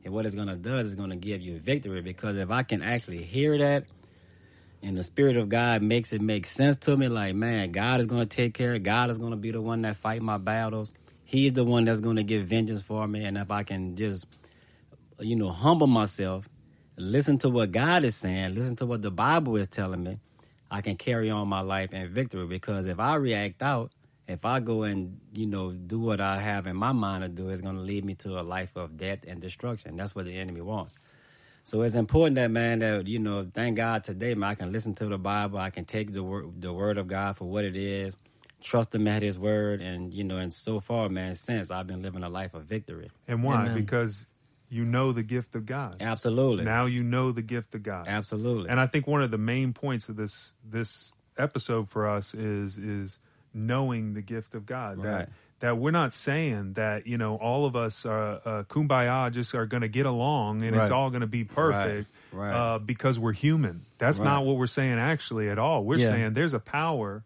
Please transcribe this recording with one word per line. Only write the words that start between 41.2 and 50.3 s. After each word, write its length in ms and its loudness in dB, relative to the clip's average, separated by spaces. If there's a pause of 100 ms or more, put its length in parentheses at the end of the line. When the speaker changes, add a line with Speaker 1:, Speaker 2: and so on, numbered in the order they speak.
Speaker 1:
since 340 -4
I've 160 -6
been 160 -8
living 220 -6
a 60 -6
life 260 -8
of 80 -12
victory. 480 -8 (160)
Speaker 2:
And 160 0
why? 220 4
Speaker 3:
Amen. 100 0
Speaker 2:
Because 500 0 (440)
you 160 -2
know 260 2
the 120 0
gift 320 -4
of 120 -6
God. 340 -6
Speaker 1:
Absolutely. 640 2
Speaker 2:
Now 200 2
you 180 0
know 280 2
the 120 -2
gift 320 -6
of 80 -8
God. 240 -6
Speaker 1:
Absolutely. 640 -2
Speaker 2:
And 100 2
I 80 4
think 180 0
one 160 4
of 80 2
the 80 0
main 360 2
points 360 -4
of 60 -8
this, 380 -8 (140)